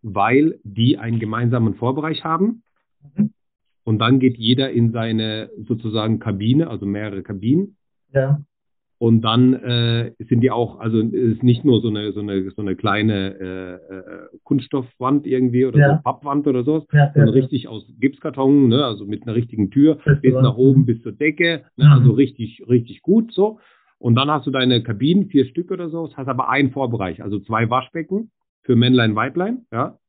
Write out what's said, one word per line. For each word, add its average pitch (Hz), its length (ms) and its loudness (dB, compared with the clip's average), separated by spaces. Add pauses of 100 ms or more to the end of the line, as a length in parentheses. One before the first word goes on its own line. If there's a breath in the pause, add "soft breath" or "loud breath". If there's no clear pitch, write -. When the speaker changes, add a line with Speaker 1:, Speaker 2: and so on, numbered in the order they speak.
Speaker 1:
weil 117 640 0
die 113 320 0
einen 117 240 -4
gemeinsamen 113 540 -2
Vorbereich 147 500 -4
haben. 185 380 -2 (520)
Speaker 2:
Mhm. 214 200 -2 (500)
Speaker 1:
Und 110 140 -2
dann 120 200 2
geht 127 200 0
jeder 127 320 -2
in 117 220 0
seine 110 580 -4 (180)
sozusagen 110 500 -2
Kabine, 113 500 -2
also 101 180 -8
mehrere 101 360 -6
Kabinen. 120 540 -2 (360)
Speaker 2:
Ja. 139 280 0 (580)
Speaker 1:
Und 113 240 2
dann, 123 320 4
äh, 117 580 -2 (160)
sind 120 120 2
die 127 120 2
auch, 113 260 -4
also 113 220 -2
es 113 120 -2
ist 113 300 -2
nicht 123 220 2
nur 123 160 4
so 113 80 -4
eine, 104 240 -6
so 104 80 -10
eine, 98 320 -4
so 107 100 -12
eine 95 140 -4
kleine, 101 640 -2
äh, 92 340 -12 (200)
äh, 90 500 -20
Kunststoffwand 135 840 -4
irgendwie 127 400 0
oder 127 120 0
Speaker 2:
Ja. 143 180 4
Speaker 1:
so 151 60 -4
Pappwand 143 440 -4
oder 127 160 0
sowas, 151 300 -2
Speaker 2:
Ja, 147 140 4
ja, 147 60 -4
Speaker 1:
sondern 113 220 4
Speaker 2:
ja. 131 60 4
Speaker 1:
richtig 131 280 -4
aus 110 160 -14 (140)
Gipskarton, 135 720 0
ne, 127 160 2
also 104 200 -8
mit 107 200 -10
einer 113 100 -6
richtigen 110 360 -2
Tür, 147 280 4
Speaker 2:
Feste 143 220 2
Speaker 1:
bis 127 140 2
Speaker 2:
Wand. 131 100 2
Speaker 1:
nach 131 120 2
oben, 131 260 6
Speaker 2:
Mhm. 123 40 4
Speaker 1:
bis 117 160 -2
zur 110 100 -12
Decke, 156 520 -2 (120)
ne, 151 100 4
Speaker 2:
Mhm. 147 60 10
Speaker 1:
also 127 200 6
richtig, 120 560 -2
richtig 120 340 0
gut 226 300 2
so. 214 260 -2 (400 soft breath)
Und 120 160 2
dann 135 160 2
hast 151 160 -2
du 139 40 -4
deine 127 320 2
Kabinen, 139 440 0
vier 135 200 2
Stück 175 240 -8
oder 175 180 -8
so, 160 280 -8
hast 131 120 -10
aber 127 200 -4
einen 135 220 2
Vorbereich, 117 520 -6
also 101 180 -8
zwei 113 300 -2
Waschbecken, 170 600 -6 (320)
für 123 140 2
Männlein, 120 380 4
Weiblein, 175 580 -4
ja. 127 260 -6 (100)